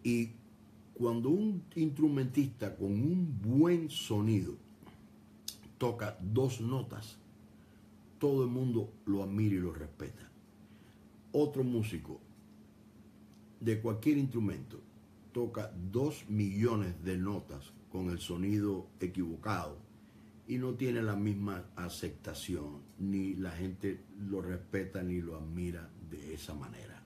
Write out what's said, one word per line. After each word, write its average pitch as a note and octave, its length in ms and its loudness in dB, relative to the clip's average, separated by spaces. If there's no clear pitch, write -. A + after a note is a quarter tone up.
Y A#2 280 2
cuando A#2 360 2
un G3+ 340 2
instrumentista C#3 1000 2
con G2 160 0
un D3 500 4
buen D#3 480 6
sonido G#2 680 2
toca A2 440 -2
dos A2 400 2
notas, A#2+ 560 -4
todo C#3 240 4
el B2 60 2
mundo A#2+ 440 0
lo G2 180 2
admira G2+ 320 4
y F#2 40 2
lo F2 140 -2
respeta. D2+ 560 -10
Otro C#3+ 320 2
músico G#2+ 560 -2
de A2+ 200 2
cualquier A#2 380 2
instrumento A#2 640 0
toca A2+ 380 -2
dos C3 380 0
millones G2+ 720 2
de F#2 140 0
notas F#2 560 -4
con F#2 180 -2
el F2 100 -2
sonido G2 680 0
equivocado F2 840 -4
y B2+ 120 -2
no B2+ 160 -2
tiene A#2+ 260 0
la G#2+ 140 2
misma G2+ 500 0
aceptación, D#2+ 1040 -6
ni F#2+ 340 0
la F#2 160 -4
gente F#2 560 -6
lo F#2+ 140 -2
respeta F#2 580 -4
ni F2+ 180 -2
lo E2 160 -6
admira E2 540 -6
de D#2 280 -10
esa D2 180 -10
manera. A1+ 520 -12